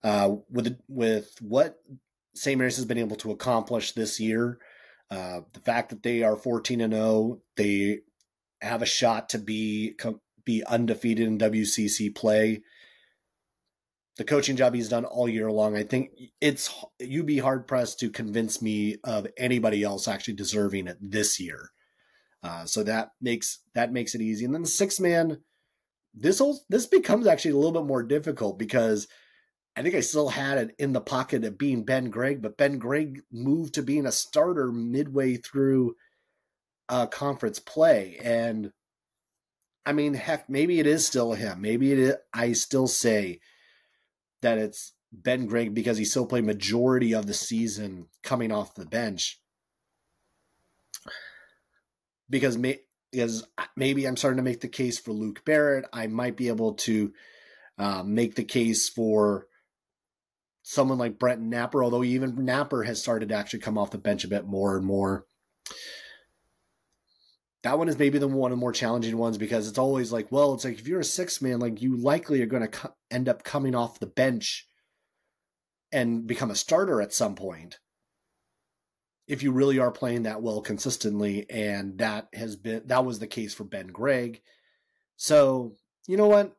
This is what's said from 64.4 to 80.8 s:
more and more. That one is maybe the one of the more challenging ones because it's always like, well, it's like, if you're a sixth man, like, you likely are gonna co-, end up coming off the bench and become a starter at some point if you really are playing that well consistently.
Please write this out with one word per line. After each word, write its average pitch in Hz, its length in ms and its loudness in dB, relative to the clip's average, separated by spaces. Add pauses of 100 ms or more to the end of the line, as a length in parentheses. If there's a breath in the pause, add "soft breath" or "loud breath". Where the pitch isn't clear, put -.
more 98 300 0
and 95 100 0
more. 98 400 0 (2500 loud breath)
That 135 160 2
one 165 80 2
is 147 100 0
maybe 143 200 4
the 139 100 2
one 135 240 2
of 123 60 -2
the 120 40 -2
more 123 120 0
challenging 113 440 -2
ones 113 200 0
because 107 300 -2
it's 104 100 -6
always 131 340 2
like, 113 200 -4
well, 139 220 4
it's 123 120 -6
like, 113 120 -6
if 113 100 -14
you're 180 120 -2
a 147 60 -2
sixth - 360 -4
man, 127 180 0
like, 117 220 -4
you 127 140 2
likely 143 460 2
are 117 40 2
gonna 113 220 -2
co-, - 260 -10 (160)
end 127 200 0
up - 140 0
coming 135 320 -2
off 120 240 -2
the - 60 -6
bench - 600 0 (1200)
and 117 360 0
become 120 240 -2
a 98 40 -6
starter 160 460 2
at 101 120 -4
some 104 220 0
point 85 440 -12 (1500)
if 131 160 -6
you 135 80 2
really 135 280 4
are 123 120 4
playing 120 320 -2
that 110 180 -4
well 107 200 -2
consistently. 104 880 -2